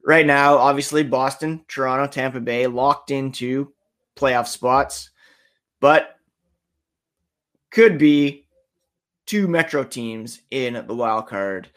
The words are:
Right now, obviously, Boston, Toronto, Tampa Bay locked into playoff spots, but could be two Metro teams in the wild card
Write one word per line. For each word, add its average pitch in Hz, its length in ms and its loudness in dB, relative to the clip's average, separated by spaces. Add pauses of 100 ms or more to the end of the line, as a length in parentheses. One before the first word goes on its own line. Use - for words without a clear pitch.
Right 160 220 4
now, 143 320 4
obviously, 143 460 2
Boston, 139 640 -4
Toronto, 135 380 -2
Tampa 131 340 -6
Bay 120 260 -2
locked 127 440 -2
into 135 640 -6 (420)
playoff 127 300 0
spots, - 640 -2 (720)
but 147 360 4 (1500)
could 220 280 4
be 143 420 2 (840)
two 202 220 -2
Metro 165 340 0
teams 117 680 -12
in 120 360 -6
the 110 80 -8
wild 110 320 -4
card 98 500 -6